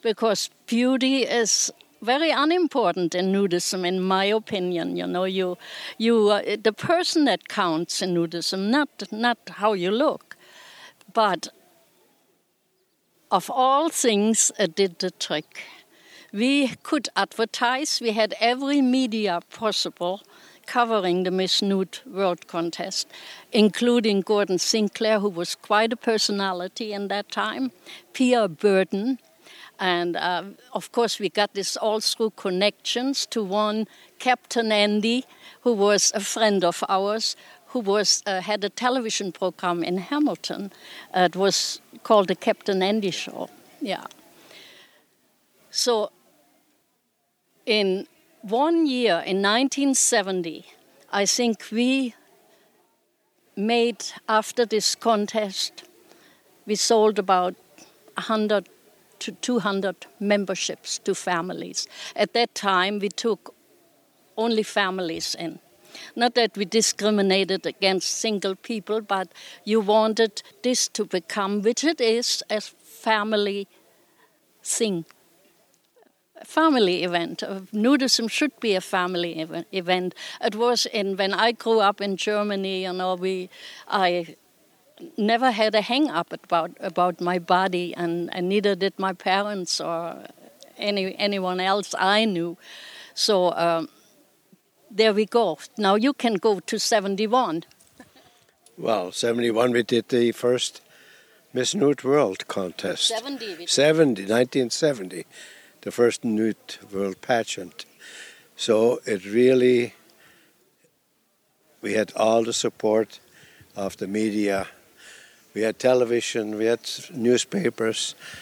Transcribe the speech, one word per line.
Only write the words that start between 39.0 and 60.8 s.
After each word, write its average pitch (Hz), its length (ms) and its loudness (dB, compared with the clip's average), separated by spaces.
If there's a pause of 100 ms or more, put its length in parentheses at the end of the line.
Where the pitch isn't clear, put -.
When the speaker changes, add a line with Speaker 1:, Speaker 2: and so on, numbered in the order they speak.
Speaker 1:
program 175 500 -2
in 175 140 -2
Hamilton. 196 720 -2 (460)
Uh, 185 40 4
it 175 140 4
was - 460 0 (220)
called 202 260 4
the 190 60 0
Captain 196 480 -2
Andy 202 280 0
Show. - 380 -10 (320)
Yeah. 208 240 -6 (1700)
So 220 420 0 (1500)
in 202 420 0 (360)
one 302 440 2
year, 240 380 2
in 190 160 0
nineteen 262 540 2
seventy, 185 720 0 (440)
I 196 140 0
think 226 480 -2
we 247 420 0 (1400)
made, 233 480 0 (240)
after 220 380 0
this 208 280 0
contest, 208 880 -2 (840)
we 208 80 -2
sold 214 440 4
about 185 360 2 (640)
a - 40 -8
hundred 214 460 0 (520)
to 220 120 -10
two - 260 -2
hundred 196 480 -2 (120)
memberships 202 840 -2